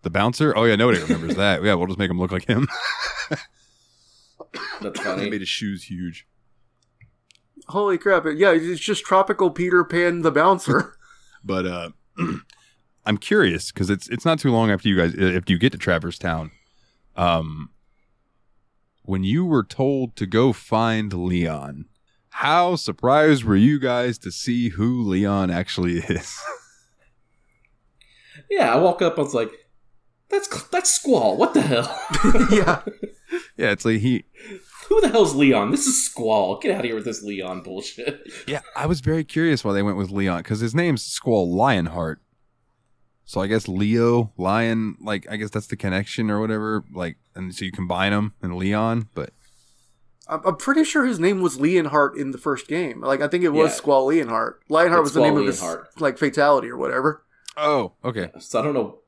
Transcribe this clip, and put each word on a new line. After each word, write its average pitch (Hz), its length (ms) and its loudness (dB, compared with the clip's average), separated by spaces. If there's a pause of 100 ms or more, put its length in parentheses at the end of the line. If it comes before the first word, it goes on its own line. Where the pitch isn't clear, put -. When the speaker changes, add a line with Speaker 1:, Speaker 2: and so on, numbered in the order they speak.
Speaker 1:
The 87 60 -4
Bouncer? 117 460 2
Oh, 110 100 4
yeah, 113 100 6
nobody 110 240 4
remembers 82 360 -2
that. 95 280 2
Yeah, 104 120 4
we'll 87 120 -2
just 92 120 -8
make 95 100 0
him 90 100 -2
look 90 120 -2
like 92 160 -4
him." 127 200 2 (640)
<laughs> 156 80 -6 (1400)
Speaker 2:
That's 98 180 -10
Speaker 1:
They - 40 -8
Speaker 2:
funny. 98 260 -4
Speaker 1:
made 104 120 -6
his 90 80 -8
shoes 98 360 -8
huge. 87 420 -12 (1400)
Speaker 3:
Holy 196 300 0
crap. 175 280 2 (100)
Yeah, 185 160 6
it's 165 300 0
just - 240 -4
Tropical 190 460 2
Peter 180 320 2
Pan 175 380 0
the 160 100 2
Bouncer. 175 680 2
<laughs> - 40 -20 (400)
Speaker 1:
But, 95 200 -2
uh, 87 240 -6 (280)
<clears throat> 87 80 -2 (800)
I'm 107 120 0
curious, 107 520 0
'cause 92 200 -4
it's, 98 180 -2
it's 120 160 -8
not 165 160 2
too 139 100 0
long 113 220 2
after 98 160 -2
you 98 80 2
guys, 85 180 2
after 92 380 0
you 87 80 2
get 120 140 2
to - 40 -14
Traverse 85 400 -2
Town. 80 340 -6 (640)
Um, 82 520 -2 (1300)
when 95 240 -2
you 143 180 0
were 147 220 2
told 135 500 -2
to 104 100 -4
go 110 280 4
find 110 580 -2
Leon, 82 760 -4 (420)
how 170 480 2
surprised 139 680 4
were 104 140 4
you 135 200 6
guys 123 420 0
to 92 120 -12
see 120 380 -2
who 117 320 -2
Leon 98 500 0
actually 87 460 -2
is? - 460 -6
<laughs> 605 40 -10 (2000)
Speaker 2:
Yeah, 359 240 2
I 127 40 4
walk 175 240 2
up, 170 160 0
I 156 40 -2
was 139 120 -4
like, 113 180 -2 (760)
"That's, 403 180 -2 (220)
that's 359 240 0
Squall. 143 440 2
What - 160 2
the 294 80 4
hell?" 120 380 -2 (240)
<laughs> - 280 8
Speaker 3:
Yeah. 180 300 4 (760)
Speaker 1:
Yeah, 104 140 2
it's 101 140 -4
like 110 140 2
he 123 260 0 (600)
Speaker 2:
"Who 427 140 6
the 330 80 2
hell's 175 260 4
Leon? 123 360 4
This - 160 0
is - 180 0
Squall. 107 540 0
Get 247 120 -2
out - 100 -2
of 123 40 -4
here 113 100 -4
with 107 100 -8
this 107 180 -8
Leon 92 400 -8
bullshit." 98 640 -12 (200)
Speaker 1:
Yeah, 143 140 -6 (140)
I 135 100 -4
was 156 160 -2
very 160 220 -2
curious 160 400 0
why 101 100 -2
they 98 100 0
went 101 140 -2
with 98 140 -4
Leon, 95 320 -2
'cause 110 160 -4
his 117 160 -4
name's 165 280 0
Squall 95 520 0
Lionheart. 85 640 0 (1080)
So - 160 -4
I 98 60 -2
guess 107 200 0
Leo, 113 680 2
Lion, 110 640 -2
like, 104 300 -6
I 107 60 -8
guess 107 120 -8
that's - 180 -8
the 101 100 -8
connection 101 520 -4
or 104 120 0
whatever. 110 420 -4 (100)
Like, 87 240 -8 (180)
and 92 200 -10
so 98 100 -8
you 90 60 -6
combine 92 420 -2
'em 104 280 -2
and 90 160 -6
Leon, 107 580 -2
but 76 160 -10 (960)
Speaker 3:
I'm, 156 180 -8
I'm 185 120 0
pretty 285 260 2
sure 294 220 2
his 226 140 -2
name 185 220 2
was 143 160 -2
Leonhart 147 600 2
in 139 140 -6
the 127 60 -12
first 139 300 -6
game. 143 340 -6
Like, 135 200 0
I 147 60 0
think 180 160 0
it 170 60 4
was 156 220 4
Speaker 2:
Yeah. - 60 -6
Speaker 3:
Squall 135 300 2
Leonhart. 117 480 0 (140)
Lionheart 165 320 4
Speaker 2:
It's 147 60 2
Speaker 3:
was 135 60 -4
the 156 80 4
name 117 120 6
Speaker 2:
Squall - 80 2
Speaker 3:
of 101 60 2
his, 90 140 -2
Speaker 2:
Leonhart. 82 240 -6 (160)
Speaker 3:
like, 135 160 0
fatality 143 520 2
or 123 80 -12
whatever. 131 460 -2 (320)
Speaker 1:
Oh, 147 380 0 (100)
okay. 113 360 -6
Speaker 2:
So - 200 -4
I 117 40 0
don't 147 100 -2
know. 120 340 -2